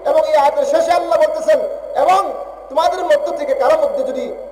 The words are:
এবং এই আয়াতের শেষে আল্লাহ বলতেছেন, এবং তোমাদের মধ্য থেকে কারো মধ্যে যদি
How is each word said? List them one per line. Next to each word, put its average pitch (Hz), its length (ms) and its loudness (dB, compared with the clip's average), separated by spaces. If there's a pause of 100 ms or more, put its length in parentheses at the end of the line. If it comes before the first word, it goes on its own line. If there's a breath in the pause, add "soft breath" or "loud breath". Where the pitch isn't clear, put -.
এবং 302 240 2
এই 311 60 2
আয়াতের 285 300 4
শেষে 330 280 0
আল্লাহ 339 260 0
বলতেছেন, 311 420 2 (340)
এবং 370 380 2 (360)
তোমাদের 359 360 0
মধ্য 302 280 0
থেকে 277 220 -4
কারো 311 280 2
মধ্যে 269 220 -2
যদি 254 300 -6 (180)